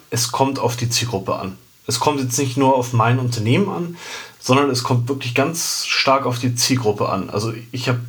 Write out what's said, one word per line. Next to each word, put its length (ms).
es 220
kommt 260
auf 160
die 160
Zielgruppe 460
an. 200
Es 140
kommt 200
jetzt 200
nicht 160
nur 180
auf 180
mein 280
Unternehmen 480
an, 280
sondern 280
es 140
kommt 260
wirklich 240
ganz 540
stark 400
auf 140
die 160
Zielgruppe 520
an. 220
Also 240
ich 180
hab 100